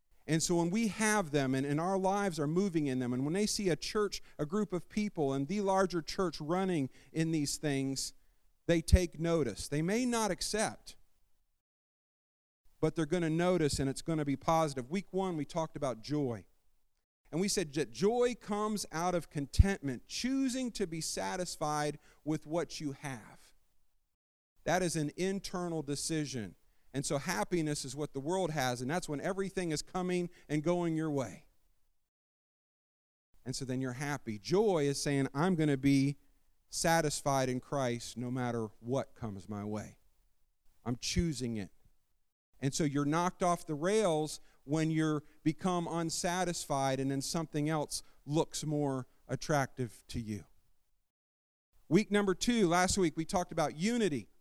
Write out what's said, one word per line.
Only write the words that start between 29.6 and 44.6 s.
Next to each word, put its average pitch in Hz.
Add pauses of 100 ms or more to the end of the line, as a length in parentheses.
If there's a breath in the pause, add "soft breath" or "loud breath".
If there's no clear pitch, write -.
is 151
coming 180 (200 loud breath)
and 151
going 170
your 156
way. 135 (2000)
And 123
so -
then 127
you're 131
happy. 131
Joy 160
is 139
saying, 139
"I'm 175
gonna 151
be 139 (520)
satisfied 147
in 127
Christ 123
no 123
matter 120 (140)
what 120
comes 101
my 104
way. 104 (880)
I'm 123
choosing 127
it." 101 (880)
And 135
so 175
you're 143
knocked 170
off 175
the 156
rails 165 (240 soft breath)